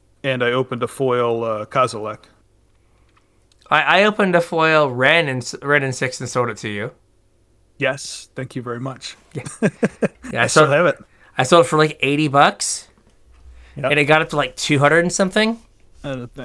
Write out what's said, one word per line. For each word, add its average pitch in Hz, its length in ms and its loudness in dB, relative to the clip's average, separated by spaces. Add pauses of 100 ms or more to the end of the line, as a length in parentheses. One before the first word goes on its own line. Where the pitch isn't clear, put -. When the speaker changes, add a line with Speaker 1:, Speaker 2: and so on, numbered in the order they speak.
(240)
Speaker 1:
And 127 200 0
I 120 80 2
opened 127 320 -2
a 117 40 -4
foil, 120 560 -2
uh, 107 220 -4
Kozilek. 107 540 -2 (1500)
Speaker 2:
I, 151 120 4
I 165 240 4
opened 208 280 0
a 170 60 6
foil 160 500 2
Ren 143 380 2
and 127 140 -4
s-, - 200 -10
Ren 143 220 2
and 131 100 -2
Six 127 280 -6
and 123 80 -8
sold 123 180 -2
it 110 120 -8
to 110 100 -8
you. 104 220 -8 (880)
Speaker 1:
Yes, - 560 -6
thank 131 220 -12
you 127 60 -8
very 120 180 -8
much. 131 380 -12 (160)
Speaker 2:
Yeah. 123 100 -10 (180)
Speaker 1:
<laughs> 214 80 2 (640)
Speaker 2:
Yeah, 120 100 -2
I - 40 4
Speaker 1:
I - 20 -2
still 156 160 4
Speaker 2:
sold, 143 100 2
Speaker 1:
have 170 120 2
it. - 180 -2 (340)
Speaker 2:
I 131 60 0
sold 170 220 4
it - 20 -8
for, 156 100 0
like, 151 220 2
eighty 143 300 0
bucks. 151 580 2 (880)
Speaker 1:
Yep. 135 160 -2
Speaker 2:
And 147 80 2
it 143 60 2
got 156 160 4
up 160 80 -4
to, 151 80 -4
like, 135 180 -2
two 147 240 0
hundred 147 200 4
and 175 120 0
something. 214 480 0 (440)
Speaker 1:
And 127 260 -10 (160)